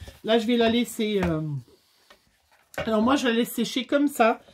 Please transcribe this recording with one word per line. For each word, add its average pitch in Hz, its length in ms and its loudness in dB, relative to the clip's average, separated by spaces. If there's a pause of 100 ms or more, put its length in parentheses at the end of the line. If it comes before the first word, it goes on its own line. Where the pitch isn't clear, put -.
(220)
là, 220 160 2
je 220 80 -2
vais 240 100 2
la 233 120 4
laisser, 226 560 -2
euh, 160 180 -2 (1400)
alors 220 160 2
moi, 262 140 4
je 262 100 0
la 233 80 2
laisse 233 180 0
sécher 240 320 -4
comme 285 240 0
ça, 233 320 2 (140)